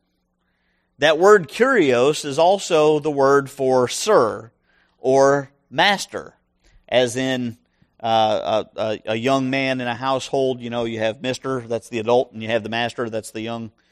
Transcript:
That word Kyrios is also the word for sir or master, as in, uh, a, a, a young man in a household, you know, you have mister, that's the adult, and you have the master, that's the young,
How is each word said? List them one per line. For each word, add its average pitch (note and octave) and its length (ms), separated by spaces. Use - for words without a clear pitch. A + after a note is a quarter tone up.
That D3+ 200
word F#3+ 300
Kyrios D3+ 760
is C#3+ 160
also D#3+ 600
the D3+ 120
word C#3 380
for B2+ 400
sir A2+ 640
or C3+ 540
master, D#3 640
as A#2+ 300
in, B2+ 400
uh, A2 680
a, F#2 60
a, A2 260
a A2 80
young C3 340
man C3 320
in B2 60
a A#2+ 80
household, C3 640
you A#2 80
know, A#2+ 160
you A2+ 140
have A2 220
mister, B2+ 400
that's A2+ 280
the A#2+ 100
adult, A#2+ 340
and A2 80
you A2 80
have A2+ 140
the A2 60
master, A#2 400
that's G#2+ 220
the A2+ 100
young, A2+ 300